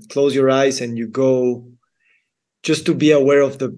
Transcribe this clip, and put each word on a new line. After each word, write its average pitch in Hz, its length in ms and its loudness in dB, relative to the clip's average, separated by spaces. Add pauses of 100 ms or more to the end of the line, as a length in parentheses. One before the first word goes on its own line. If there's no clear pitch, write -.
close 139 280 0
your 135 120 2
eyes 135 320 2
and 120 160 -8
you 117 120 -6
go 127 600 -2 (960)
just 156 240 -2
to 165 80 0
be 151 160 2
aware 143 300 4
of 135 180 -2
the, 123 200 -8